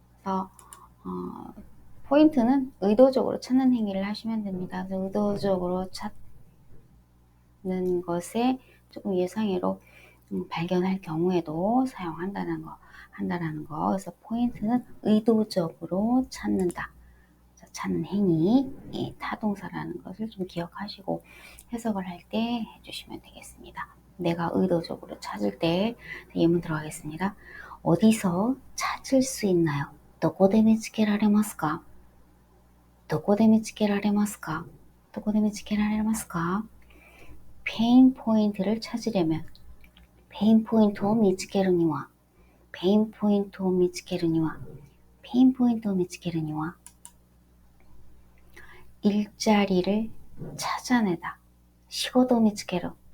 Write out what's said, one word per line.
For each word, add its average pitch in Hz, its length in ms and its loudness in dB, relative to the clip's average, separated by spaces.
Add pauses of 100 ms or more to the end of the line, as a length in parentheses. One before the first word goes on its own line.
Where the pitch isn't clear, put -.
(200)
그래서, 190 300 -4 (520)
어, 180 520 -10 (500)
포인트는 269 800 4
의도적으로 220 580 6
찾는 254 320 2
행위를 202 340 -2
하시면 220 380 -6
됩니다. 185 420 -6
그래서 190 160 -4
의도적으로 190 880 -2 (1700)
찾는 185 400 -2
것에 226 560 -2 (320)
조금 - 240 -6
예상외로, 190 680 -2 (500)
음, 185 200 -6
발견할 185 500 -2
경우에도 175 840 -2
사용한다는 175 760 -8
거, 160 160 -16 (360)
한다라는 170 520 -6
거. 156 240 -4
그래서 190 320 -4
포인트는 240 640 -2 (160)
의도적으로 214 1300 2
찾는다. 190 640 -2 (640)
그래서 - 160 -20
찾는 175 320 -4
행위, 196 680 4 (220)
예, - 260 -6
타동사라는 180 840 -6
것을 190 260 -10
좀 196 180 -8
기억하시고 175 760 -8 (500)
해석을 214 340 -4
할 180 220 -14
때 226 380 -4 (100)
해주시면 - 460 -16
되겠습니다. - 760 -18 (200)
내가 170 320 -2
의도적으로 - 680 -2
찾을 208 380 -6
때 185 380 0 (380)
예문 170 260 4
들어가겠습니다. 156 720 -6 (480)
어디서 214 720 4 (200)
찾을 - 460 0
수 - 240 -4
있나요? 165 400 2 (340)
どこで見つけられますか? 208 1600 2 (1300)
どこで見つけられますか? 208 1600 0 (460)
どこで見つけられますか? 214 1500 -2 (1000)
페인 254 500 6
포인트를 214 680 0
찾으려면, 175 640 -2 (840)
페인 220 360 4
포인트を見つけるには, 196 1400 2 (640)
페인 214 380 2
포인트を見つけるには, 180 1500 0 (640)
페인 262 300 4
포인트を見つけるには, 180 1200 -2 (2250)
일자리를 208 1080 2 (460)
찾아내다, - 840 -2 (500)
仕事を見つける, 220 1040 2 (220)